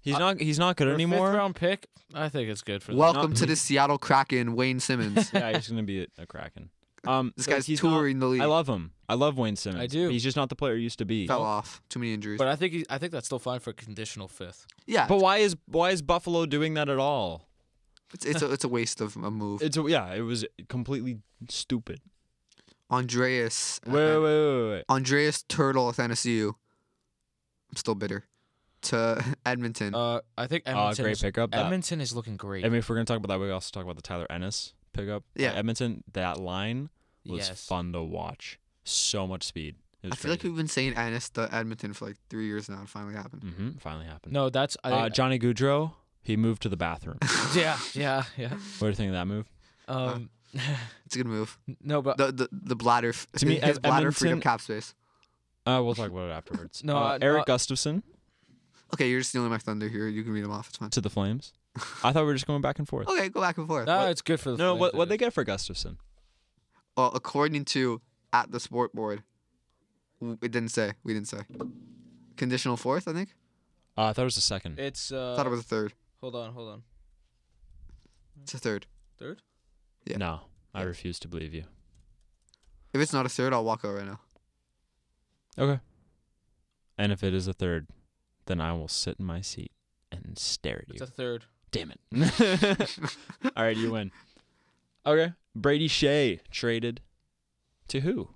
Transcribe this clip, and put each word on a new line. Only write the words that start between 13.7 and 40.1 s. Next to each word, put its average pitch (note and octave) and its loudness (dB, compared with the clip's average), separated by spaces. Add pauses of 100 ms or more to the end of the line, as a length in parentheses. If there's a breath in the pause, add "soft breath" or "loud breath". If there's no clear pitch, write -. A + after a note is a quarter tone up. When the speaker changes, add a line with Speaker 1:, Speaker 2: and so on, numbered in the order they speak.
Speaker 2:
conditional G#2+ -12
fifth. - -16 (220)
Speaker 3:
Yeah. G#3 4
Speaker 1:
But G3 6
why F#3+ 6
is, G3+ 4 (120)
why E3+ 2
is F3 0
Buffalo E3+ 2
doing D#3 0
that D3+ 0
at C3+ 2
all? B2 0 (680)
Speaker 3:
It's, - -10
it's D3+ 0
a, C#3 2
it's C#3 0
a C#3 0
waste A#2 -2
of G#2+ -4
a G#2 -6
move. G#2 -4
Speaker 1:
It's D3+ 0
a, D#3+ 0
yeah, B2+ 0
it G#2+ -4
was A#2 -2 (240)
completely B2 -6 (300)
stupid. - -6 (920 soft breath)
Speaker 3:
Andreas B2 0
Speaker 1:
Wait, A#2+ -2
wait, D#3 6
wait, D#3 4
wait, D3+ 4
wait. F2+ -4
Speaker 3:
Andreas C#3 4
Turtle C3 4
Athanasiou. A#2 0 (1200)
I'm - -12
still A2+ -2
bitter. G2 -6 (580)
To A#2 2 (120)
<laughs> - -12
Edmonton. A#2 -2
Speaker 2:
Uh, A#2+ 0 (160)
I B2 -4
think D#3+ -2
Speaker 1:
Uh, C3 -2
Speaker 2:
Edmonton G#2 2
Speaker 1:
great G#2+ 2
Speaker 2:
is, G#2 -2
Speaker 1:
pickup. A2 0
That, A2 2
Speaker 2:
Edmonton F3+ -2
is A#2+ -4
looking A2 -6
great. G2 -6
Speaker 1:
I A2+ 4
mean, A#2 4
if A2+ -4
we're A2+ 2
gonna A2+ 2
talk A#2 0
about G2+ -4
that, F#2+ 0
we G2 -2
also F#2 -6
talk F#2+ -8
about F2 -6
the - -16
Tyler F2 -6
Ennis F#2 -6 (200)
pickup. G#2 -6 (140)
Uh, C3+ 0
Speaker 3:
Yeah. B2 2
Speaker 1:
Edmonton, A2+ -2 (100)
that F2+ -2
line G2+ -4 (360)
was G2 -6
Speaker 2:
Yes. F#2 -12
Speaker 1:
fun F2 -4
to E2+ -4
watch. - -8 (240)
So - 0
much F#2 -6
speed. D2+ -8 (280)
It F#2+ -8
was F#2 -4